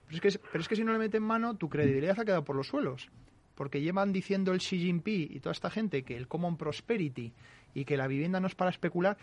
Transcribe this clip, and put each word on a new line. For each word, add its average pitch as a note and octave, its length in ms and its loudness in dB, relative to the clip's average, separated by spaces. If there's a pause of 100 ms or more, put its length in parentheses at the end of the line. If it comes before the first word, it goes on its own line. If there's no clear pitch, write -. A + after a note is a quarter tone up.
Pero D#3 80 -10
es E3+ 60 -8
que, G3+ 180 4 (120)
pero D#3+ 100 -2
es E3 60 -4
que A3 80 0
si A3 80 2
no A3+ 80 2
le A3 80 2
meten A3 240 0
mano, A3+ 320 0
tu D#3+ 140 -4
credibilidad D3 500 4
ha A3+ 60 -2
quedado F3+ 180 2
por C#3 120 -2
los C3+ 120 -2
suelos. E3 420 -4 (440)
Porque C#3 280 -4
llevan G3 300 2
diciendo F#3+ 420 2
el F#3 60 2
Xi F#3 200 0
Jinping F3 500 2
y - 100 -10
toda E3 120 -4
esta F3 180 -4
gente F#3 340 -2
que B2 140 -8
el B2+ 100 -8
Common E3+ 300 -2
Prosperity D3 760 -2 (420)
y C3+ 120 -4
que D3 100 0
la C3+ 120 2
vivienda D#3+ 320 0
no F#3 80 0
es - 80 -6
para F#3 140 2
especular, F3 540 2